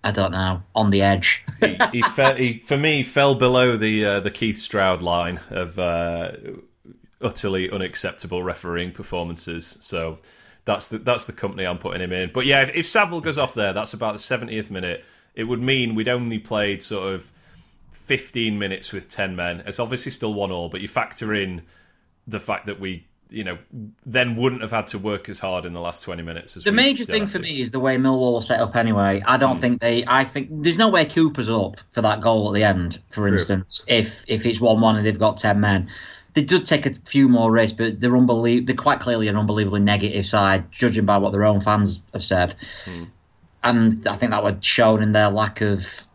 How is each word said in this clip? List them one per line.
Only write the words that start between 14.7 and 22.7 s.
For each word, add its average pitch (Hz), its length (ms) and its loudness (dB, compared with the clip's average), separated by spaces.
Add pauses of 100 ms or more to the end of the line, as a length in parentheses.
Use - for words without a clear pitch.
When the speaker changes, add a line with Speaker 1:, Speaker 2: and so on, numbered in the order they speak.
Speaker 2:
minute. 90 340 -6 (300)
It 113 100 -6
would 117 160 -4
mean 123 360 0
we'd 110 120 -2
only 120 300 -2
played 104 440 -4
sort 98 320 -6
of 87 160 -12 (640)
fifteen 117 680 -4
minutes 95 340 -6
with 92 180 -12
ten 92 260 -6
men. 87 300 -6
It's 101 140 -12
obviously 123 320 -6
still 107 200 -6
one 101 180 -4
all, 87 200 -6
but 92 100 -10
you 98 80 -10
factor 110 460 -6
in 92 280 -4 (640)
the 107 140 -8
fact 101 260 -6
that 98 140 -10